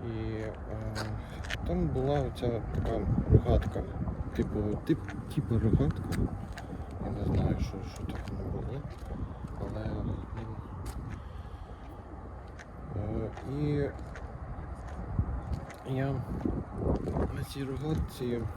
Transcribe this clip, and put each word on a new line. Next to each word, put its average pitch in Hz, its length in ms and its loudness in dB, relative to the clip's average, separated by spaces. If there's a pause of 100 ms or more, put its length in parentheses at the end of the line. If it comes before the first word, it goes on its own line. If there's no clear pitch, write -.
І, 113 360 -2
е, 107 120 -4 (1120)
там 175 200 4
була 135 320 4
оця 120 420 0 (140)
така - 240 2 (320)
рогатка, - 520 8 (520)
типу, - 240 2
тип-, - 760 0
типу 120 240 4
рогатка. - 440 6 (1000)
Я - 60 -2
не - 140 -2
знаю, - 340 4
що, - 180 0 (160)
що - 100 -6
так - 160 -4 (100)
воно 98 220 -4
було, - 300 -2 (800)
але, 110 240 -4 (3000)
е, 104 360 0 (200)
і 143 380 4 (2000)
я 135 200 2 (1200)
на - 80 -2
цій 139 200 -4
рогатці 135 800 0 (160)